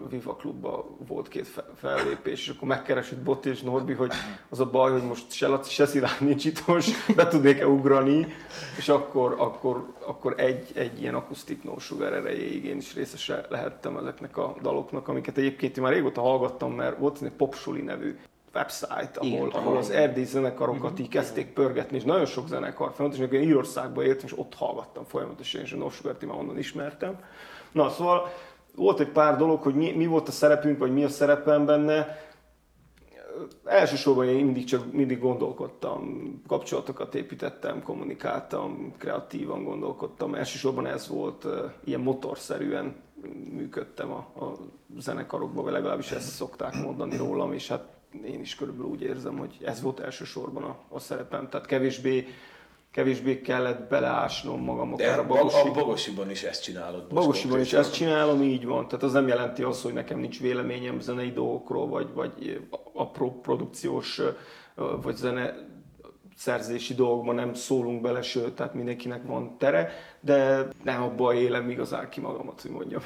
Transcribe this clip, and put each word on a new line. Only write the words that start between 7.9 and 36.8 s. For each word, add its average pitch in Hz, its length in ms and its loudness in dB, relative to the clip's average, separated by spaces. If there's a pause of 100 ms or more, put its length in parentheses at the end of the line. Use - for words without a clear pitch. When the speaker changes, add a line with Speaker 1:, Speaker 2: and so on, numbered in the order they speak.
Speaker 1:
és - 120 -4
akkor, 131 480 4
akkor, 123 560 0 (120)
akkor - 320 -2
egy, 127 380 0
egy 120 260 -4
ilyen 123 140 -2
akusztik - 480 -8
No - 160 -8
Sugar 50 340 -4
erejéig 50 520 -4
én 50 120 -4
is - 180 -10
részese - 540 -6
lehettem - 480 -6
ezeknek 131 400 -8
a - 240 -4
daloknak, 135 460 -2
amiket 131 300 -2
egyébként 135 400 0
én 131 60 0
már 131 100 4
régóta 135 280 2
hallgattam, 127 520 2
mert 127 240 -2
volt 139 240 0
egy 127 100 -4
Popsuli - 500 -2
nevű - 360 -6 (360)
website, - 600 -4
ahol, - 140 -2
Speaker 2:
Igen. - 200 0
Speaker 1:
ahol - 280 2
az 113 120 0
erdélyi 131 360 4
zenekarokat 131 680 0
Speaker 2:
Mhm. 190 100 -6
Speaker 1:
így - 80 -4
kezdték - 440 -2
pörgetni, 127 440 2
és 113 60 -4
nagyon 160 220 4
sok 127 220 -6
zenekar 139 480 -4
fent, 143 180 0
és 127 60 -8
amikor 131 180 2
én 151 100 6
Írországban 131 580 4
éltem, 131 200 4
és - 120 -8
ott - 180 -8
hallgattam - 480 -6
folyamatosan, - 580 -6
és - 100 -10
a - 60 -8
No - 120 -4
Sugart - 340 -8
én - 60 -8
már - 80 -6
onnan 147 200 -6
ismertem. 147 640 -6 (520)
Na, 147 180 6
szóval 175 380 4 (480)
volt 190 240 6
egy 185 100 2
pár 151 280 6
dolog, 156 240 6
hogy 139 140 2
mi, 156 160 4
mi 160 140 2
volt 160 220 4
a 139 40 -6
szerepünk, 147 460 6
vagy 131 160 2
mi 143 100 4
a 135 60 2
szerepem 147 560 6
benne. 151 520 4 (1500)
Elsősorban 143 600 6
én 135 180 6
mindig 127 200 4
csak, 120 260 0
mindig 127 280 2
gondolkodtam, - 1300 -4
kapcsolatokat - 680 -4